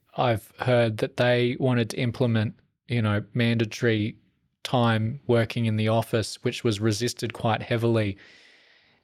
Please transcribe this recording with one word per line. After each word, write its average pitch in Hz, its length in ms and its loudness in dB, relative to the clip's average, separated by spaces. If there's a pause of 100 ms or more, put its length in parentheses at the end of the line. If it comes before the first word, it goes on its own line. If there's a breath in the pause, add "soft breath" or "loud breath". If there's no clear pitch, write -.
(180)
I've 120 420 -2
heard 120 380 2
that 131 200 -4
they 123 420 2
wanted 120 320 0
to - 60 -10
implement, 117 560 0 (340)
you 120 140 -2
know, 107 220 0 (100)
mandatory 117 840 0 (460)
time 117 600 0
working 117 400 0
in 110 120 0
the 110 100 0
office, 113 560 0
which 120 200 -4
was 110 160 0
resisted 113 540 -2
quite 113 300 -2
heavily. 113 540 0 (880 soft breath)